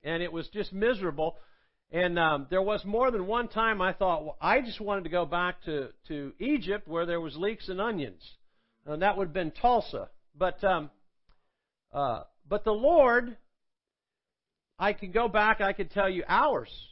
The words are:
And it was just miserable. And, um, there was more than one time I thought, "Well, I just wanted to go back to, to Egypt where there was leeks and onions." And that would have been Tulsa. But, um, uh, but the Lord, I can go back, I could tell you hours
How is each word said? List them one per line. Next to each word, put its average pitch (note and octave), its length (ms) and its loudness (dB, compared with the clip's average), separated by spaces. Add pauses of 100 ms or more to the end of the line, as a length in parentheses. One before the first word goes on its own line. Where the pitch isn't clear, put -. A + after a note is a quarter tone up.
And E3 180 -4
it F3 100 -6
was E3 180 -8
just G3+ 240 -6
miserable. F#3 640 -2 (560)
And, F3 280 0
um, D3+ 320 2
there F#3 100 2
was G3+ 240 -2
more A#3 240 2
than G#3 160 -2
one A#3 220 0
time A3 340 0
I F#3 120 2
thought, E3+ 300 0
"Well, D3+ 160 -10
I G3+ 220 4
just A3+ 180 -8
wanted G3+ 260 -4
to E3+ 40 -6
go F3 160 0
back F3 380 -2
to, C#3+ 260 -4 (200)
to C#3+ 280 -8
Egypt G3+ 500 -2
where E3 200 -2
there E3+ 120 -2
was D3+ 160 -8
leeks G3 340 -4
and F#3 120 -4
onions." E3 400 -4 (640)
And D3+ 160 -6
that G3+ 160 2
would F#3+ 120 -2
have D3 40 -12
been E3 180 -2
Tulsa. A3 580 0 (280)
But, F3 260 -2
um, E3+ 280 2 (1000)
uh, B2+ 320 -2 (240)
but G3+ 160 0
the A3 80 2
Lord, A#3+ 640 6 (1400)
I G3 160 2
can G3+ 180 -8
go A3+ 160 2
back, G#3+ 340 2
I G3 120 0
could F#3+ 160 -4
tell G3 180 2
you F#3 200 -2
hours G3 420 2 (220)